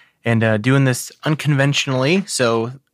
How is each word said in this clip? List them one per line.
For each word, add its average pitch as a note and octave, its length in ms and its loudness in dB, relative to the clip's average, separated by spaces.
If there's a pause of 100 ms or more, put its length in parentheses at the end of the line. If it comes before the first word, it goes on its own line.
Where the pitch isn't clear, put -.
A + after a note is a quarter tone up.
(240)
and, A#2 200 2
uh, A2 140 2
doing C3 280 2
this B2 260 -2 (120)
unconventionally. C#3+ 1040 0
So, A#2 460 -2 (200)